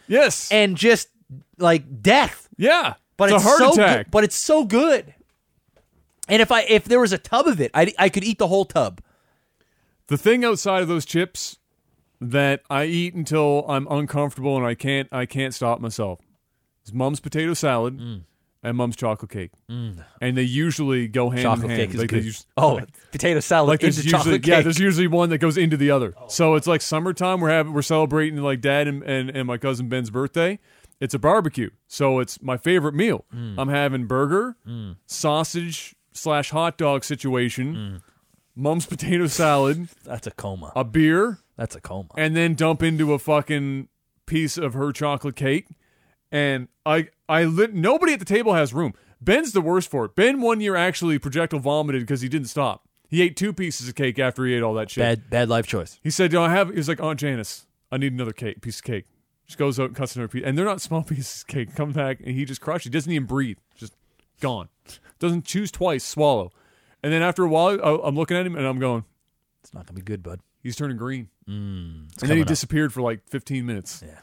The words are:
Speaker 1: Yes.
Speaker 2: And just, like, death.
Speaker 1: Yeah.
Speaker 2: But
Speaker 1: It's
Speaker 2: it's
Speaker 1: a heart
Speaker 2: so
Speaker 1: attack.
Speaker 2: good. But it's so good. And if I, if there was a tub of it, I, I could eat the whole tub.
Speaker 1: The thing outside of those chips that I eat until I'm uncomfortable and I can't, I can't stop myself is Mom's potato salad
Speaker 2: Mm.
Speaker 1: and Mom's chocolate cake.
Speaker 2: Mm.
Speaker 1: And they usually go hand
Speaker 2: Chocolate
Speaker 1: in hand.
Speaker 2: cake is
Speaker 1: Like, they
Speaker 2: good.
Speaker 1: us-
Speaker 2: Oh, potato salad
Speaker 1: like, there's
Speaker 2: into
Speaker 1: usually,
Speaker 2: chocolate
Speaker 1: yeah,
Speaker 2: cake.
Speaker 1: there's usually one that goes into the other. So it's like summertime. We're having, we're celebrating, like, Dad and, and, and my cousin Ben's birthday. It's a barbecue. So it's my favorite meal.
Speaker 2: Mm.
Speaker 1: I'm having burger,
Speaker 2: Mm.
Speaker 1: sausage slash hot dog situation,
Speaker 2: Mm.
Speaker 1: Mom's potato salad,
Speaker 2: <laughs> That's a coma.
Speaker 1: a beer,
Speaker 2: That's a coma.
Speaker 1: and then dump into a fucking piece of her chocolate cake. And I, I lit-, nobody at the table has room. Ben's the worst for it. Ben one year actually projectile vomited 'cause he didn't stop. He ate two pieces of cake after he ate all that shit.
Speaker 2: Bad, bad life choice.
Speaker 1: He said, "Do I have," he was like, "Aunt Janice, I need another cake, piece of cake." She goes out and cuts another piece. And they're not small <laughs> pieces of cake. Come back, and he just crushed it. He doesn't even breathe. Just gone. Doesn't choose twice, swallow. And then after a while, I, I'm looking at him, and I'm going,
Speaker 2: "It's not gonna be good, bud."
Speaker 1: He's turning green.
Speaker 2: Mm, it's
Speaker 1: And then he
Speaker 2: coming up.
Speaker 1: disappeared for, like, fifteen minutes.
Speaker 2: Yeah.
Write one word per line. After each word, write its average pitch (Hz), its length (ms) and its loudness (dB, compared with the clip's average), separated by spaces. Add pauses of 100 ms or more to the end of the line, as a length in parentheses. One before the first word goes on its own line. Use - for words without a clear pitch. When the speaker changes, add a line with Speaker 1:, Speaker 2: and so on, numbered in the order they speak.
Speaker 1:
Yes. 233 420 4
Speaker 2:
And 208 240 4
just, 214 340 4 (500)
like, 160 420 2
death. 240 560 4
Speaker 1:
Yeah. 302 380 2 (240)
Speaker 2:
But 196 100 6
Speaker 1:
It's 202 80 6
Speaker 2:
it's 196 80 4
Speaker 1:
a - 20 4
heart 277 120 8
Speaker 2:
so 262 160 8
Speaker 1:
attack. 190 220 6 (100)
Speaker 2:
good. - 40 -20
But 214 140 6
it's - 120 -2
so 311 280 4
good. 247 480 2 (1160)
And 214 120 4
if 220 120 4
I, 226 100 4
if 214 220 4
there 240 160 6
was 214 120 4
a 185 60 0
tub 277 280 0
of 214 140 2
it, 123 140 0
I, 175 240 4
I 190 100 6
could 190 160 0
eat 220 140 -2
the 202 80 4
whole 190 180 2
tub. 110 360 -2 (1080)
Speaker 1:
The 147 100 0
thing 240 260 4
outside 196 380 2
of 165 60 -2
those 165 160 -2
chips - 540 -4 (640)
that 139 500 0
I 143 140 0
eat 170 300 -2
until 147 540 0
I'm 139 200 -2
uncomfortable 143 680 -2
and 127 100 0
I 120 80 -2
can't, 139 360 -4
I 127 160 -4
can't 135 280 -6
stop 117 260 -2
myself 107 400 -6 (640)
is 104 80 -18
Mom's 131 280 -2
potato 160 340 -4
salad 127 440 0
Speaker 2:
Mm. 117 240 -12 (400)
Speaker 1:
and 120 140 -4
Mom's 120 200 -2
chocolate 110 340 -6
cake. 92 200 -10 (200)
Speaker 2:
Mm. 113 340 -10 (160)
Speaker 1:
And 127 160 -2
they 127 60 2
usually 135 640 0
go 120 220 0
hand 127 120 -2
Speaker 2:
Chocolate 117 220 2
Speaker 1:
in 120 60 -2
hand. 117 120 -2
Speaker 2:
cake 95 120 -4
is 117 60 -2
Speaker 1:
Like, 117 100 -2
they 113 100 0
Speaker 2:
good. 110 80 -4
Speaker 1:
us- - 180 -14 (100)
Speaker 2:
Oh, 135 240 4 (300)
potato 156 300 0
salad 156 280 4
Speaker 1:
like, 156 120 4
there's 156 180 4
Speaker 2:
into 151 100 -2
Speaker 1:
usually, 165 140 4
Speaker 2:
chocolate 147 240 2
Speaker 1:
yeah, 170 100 8
Speaker 2:
cake. 151 80 6
Speaker 1:
there's 160 140 2
usually 185 300 4
one 170 220 4
that 160 80 0
goes 160 200 2
into 165 180 4
the 143 140 4
other. 123 240 2 (140)
So 160 260 4
it's 151 120 2
like 165 160 2
summertime. 180 580 -2
We're 160 100 2
having, 156 220 2
we're 147 100 0
celebrating, 156 600 0
like, 139 180 -2
Dad 143 280 2
and, 139 140 -6
and, 131 280 -4
and 131 160 -4
my 120 120 -4
cousin 127 300 -4
Ben's 123 220 -4
birthday. 165 480 -2 (420)
It's 135 140 -4
a 139 40 -4
barbecue. 160 520 2 (180)
So 131 320 2
it's - 220 -6
my 131 140 -4
favorite 156 380 0
meal. 180 300 0 (100)
Speaker 2:
Mm. 117 240 -10
Speaker 1:
I'm 135 100 -2
having 139 380 0
burger, 156 500 0 (120)
Speaker 2:
Mm. 107 280 -10 (100)
Speaker 1:
sausage 160 880 -4 (180)
slash 147 380 -2
hot 165 260 -2
dog 143 280 0
situation, 127 680 -2
Speaker 2:
Mm. 98 280 -10 (520)
Speaker 1:
Mom's 151 320 -2
potato 175 400 -2
salad, 151 720 2
Speaker 2:
<laughs> - 80 -20
That's 123 220 -12
a 107 40 -8
coma. 92 460 -10
Speaker 1:
a 127 80 0
beer, 160 540 2 (180)
Speaker 2:
That's 113 180 -10
a - 60 -16
coma. 95 380 -12
Speaker 1:
and 156 180 -2
then 170 180 2
dump 160 280 0
into 156 320 2
a 139 40 0
fucking 143 680 -2 (380)
piece 160 320 -2
of 139 160 -4
her 139 180 -2
chocolate 143 440 -4
cake. 143 320 -2 (640)
And 139 380 -2 (160)
I, 160 240 0 (220)
I 165 140 4
lit-, 190 300 2
nobody 285 380 4
at 269 60 -2
the 185 80 -12
table 220 280 2
has 143 200 2
room. 143 180 -2 (300)
Ben's 240 300 2
the 196 100 2
worst 175 280 0
for 127 140 -2
it. 104 100 -8
Ben 254 280 4
one 226 180 2
year 196 160 0
actually 170 420 0
projectile 147 420 -2
vomited 143 460 -2
'cause 135 140 -4
he 127 80 -6
didn't 135 200 -4
stop. 127 380 -4 (220)
He 165 140 2
ate 175 140 0
two 202 180 -2
pieces 156 340 -6
of 123 60 -12
cake 127 240 -2
after 131 260 -2
he 127 100 0
ate 117 80 0
all 113 120 -2
that 110 160 -6
shit. - 120 -6
Speaker 2:
Bad, 117 280 -2
bad 117 180 0
life 117 180 0
choice. - 360 -8
Speaker 1:
He 156 80 -4
said, 180 200 2
"Do 170 120 2
I 170 80 2
have," 185 180 2
he 165 80 -10
was 151 120 -2
like, 165 120 -4
"Aunt 156 200 -4
Janice, 131 460 -6 (240)
I 131 60 -6
need 135 160 -2
another 123 200 -6
cake, - 280 -10
piece - 200 -12
of - 40 -20
cake." 104 220 -6 (400)
She - 100 -20
goes 139 240 -2
out 131 80 -2
and 113 80 -14
cuts 135 200 -8
another 117 120 -8
piece. - 160 -8
And 135 140 -2
they're 185 80 0
not 190 160 -4
small 160 200 -4
<laughs> - 20 -8
pieces - 380 -8
of - 40 -20
cake. 120 280 -8
Come 147 180 -4
back, 135 280 -4
and 127 140 -8
he 139 100 -4
just 131 160 -10
crushed 165 260 -6
it. 120 40 -12
He - 20 -6
doesn't 156 200 -4
even 139 140 -2
breathe. 123 320 -4 (180)
Just - 180 -20 (460)
gone. 117 280 -6 (500)
Doesn't 170 260 -2
choose 202 260 -6
twice, 165 340 -2
swallow. 131 460 0 (520)
And 147 100 -2
then 165 80 2
after 175 240 0
a 170 40 2
while, 175 360 2
I, 151 240 2
I'm 139 80 -2
looking 165 200 -2
at 185 100 -2
him, 170 100 -6
and 135 100 -2
I'm 131 120 -2
going, 123 260 -2 (580)
Speaker 2:
"It's - 120 -20
not - 120 -18
gonna 87 100 -18
be 92 60 -12
good, 101 200 -8
bud." 87 180 -12 (220)
Speaker 1:
He's 123 140 -10
turning 139 200 -6
green. 123 320 -10 (200)
Speaker 2:
Mm, 92 640 -10
it's - 100 -10
Speaker 1:
And 135 80 0
then 160 80 6
he 160 40 4
Speaker 2:
coming - 0 -
up. 143 60 0
Speaker 1:
disappeared 151 460 -2
for, 127 80 -4
like, 117 260 -4
fifteen 131 380 -6
minutes. 104 400 -10
Speaker 2:
Yeah. 76 160 -20